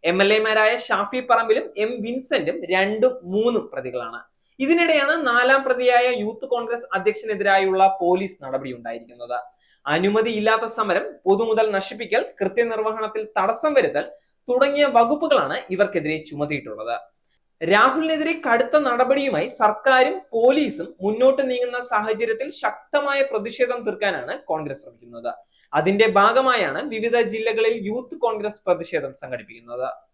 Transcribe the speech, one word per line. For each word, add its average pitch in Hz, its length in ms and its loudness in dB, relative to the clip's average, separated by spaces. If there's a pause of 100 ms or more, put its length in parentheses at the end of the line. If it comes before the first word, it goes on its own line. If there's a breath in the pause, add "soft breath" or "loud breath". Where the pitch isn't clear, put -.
എം 175 200 0
എൽ 202 100 4
എമാരായ 214 400 2 (140)
ഷാഫി 202 320 -2 (100)
പറമ്പിലും 226 360 4 (120)
എം 220 140 0 (140)
വിൻസെന്റും 233 520 -2 (160)
രണ്ടും 214 400 2 (200)
മൂന്നും 220 400 0
പ്രതികളാണ്. 120 460 -8 (400)
ഇതിനിടെയാണ് 311 560 2 (120)
നാലാം 247 400 4
പ്രതിയായ 247 400 2 (160)
യൂത്ത് 220 220 -8
കോൺഗ്രസ് 233 520 -4
അധ്യക്ഷനെതിരായുള്ള 196 880 2 (180)
പോലീസ് 185 420 2
നടപടി 135 300 -6
ഉണ്ടായിരിക്കുന്നത്. 120 640 -10 (460)
അനുമതിയില്ലാത്ത 214 800 2 (120)
സമരം, 202 280 0 (200)
പൊതുമുതൽ 220 400 2 (100)
നശിപ്പിക്കൽ, 208 460 -2 (180)
കൃത്യനിർവഹണത്തിൽ 220 840 -2 (140)
തടസ്സം 220 380 0
വരുത്തൽ 175 320 2 (420 soft breath)
തുടങ്ങിയ 277 380 2 (100)
വകുപ്പുകളാണ് 233 640 2 (180)
ഇവർക്കെതിരെ 160 420 0 (120)
ചുമത്തിയിട്ടുള്ളത്. 120 680 -6 (680)
രാഹുലിനെതിരെ 294 720 2 (140)
കടുത്ത 247 280 0 (120)
നടപടിയുമായി 247 600 0 (120)
സർക്കാരും 254 560 2 (180)
പോലീസും 233 540 2 (160)
മുന്നോട്ട് 254 460 2
നീങ്ങുന്ന 247 300 -4 (120)
സാഹചര്യത്തിൽ 220 580 -2 (140)
ശക്തമായ 277 560 -2 (120)
പ്രതിഷേധം 233 540 -4
തീർക്കാനാണ് 196 480 -4 (160)
കോൺഗ്രസ് 151 340 -6
ശ്രമിക്കുന്നത്. 120 480 -12 (420)
അതിന്റെ 196 340 2 (100)
ഭാഗമായാണ് 220 640 2 (120)
വിവിധ 226 240 0 (160)
ജില്ലകളിൽ 220 440 0 (100)
യൂത്ത് 247 360 -8
കോൺഗ്രസ് 214 420 -4
പ്രതിഷേധം 160 560 -2
സംഘടിപ്പിക്കുന്നത്. 120 680 -10 (260)